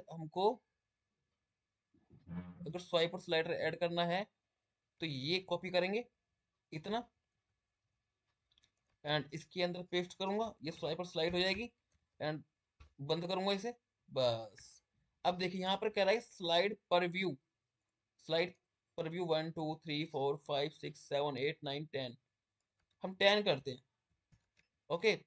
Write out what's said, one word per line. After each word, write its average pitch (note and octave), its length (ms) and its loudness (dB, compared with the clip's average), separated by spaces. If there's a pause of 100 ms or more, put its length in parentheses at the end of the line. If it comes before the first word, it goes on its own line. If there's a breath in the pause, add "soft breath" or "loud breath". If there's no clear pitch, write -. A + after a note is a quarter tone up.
(120)
हमको E3 400 0 (2250)
अगर E3 120 -8
swiper E3+ 400 2
slider E3 340 2
ऐड C#3+ 260 -2
करना E3+ 260 2
है, F3+ 200 0 (760)
तो E3+ 40 -4
ये D3+ 340 -2 (100)
copy F3 220 -2
करेंगे F#3 340 2 (640)
इतना, G3 320 -4 (2000)
and D3 300 0
इसके E3+ 300 -4
अंदर F3 280 -2
paste F3+ 280 -2
करूँगा, G#3 340 -2 (100)
ये D#3 80 -6
स्वाइपर E3 340 -4
स्लाइड F3 300 0
हो F3+ 60 2
जाएगी, G3 300 0 (480)
and D3+ 240 -4 (580)
बंद D#3+ 260 -2
करूँगा F#3+ 260 0
इसे, G#3 200 -4 (360)
बस। A2+ 600 0 (560)
अब F3+ 120 2
देखिए F3+ 240 -4
यहाँ F#3+ 160 0
पर G#3+ 120 0
कह G#3 140 2
रहा F#3+ 100 6
है A#3 80 2
slide F3+ 540 2 (160)
per F3 180 6
view, F3+ 220 -2 (960)
slide F3 260 0 (440)
per E3 140 -2
view F3 160 -2
one, D#3+ 240 2
two, D#3 320 -4
three, D3+ 220 -2
four, C#3 320 0 (100)
five, D3 240 0
six, D3 280 -12 (100)
seven, C#3+ 280 0
eight, C#3+ 260 -2
nine, D3 300 -4
ten, B2+ 240 -6 (880)
हम F#3 120 -4
टेन G3+ 280 6
करते C#3+ 280 2
हैं, B2 120 -12 (1080)
ओके। F3 260 2 (120)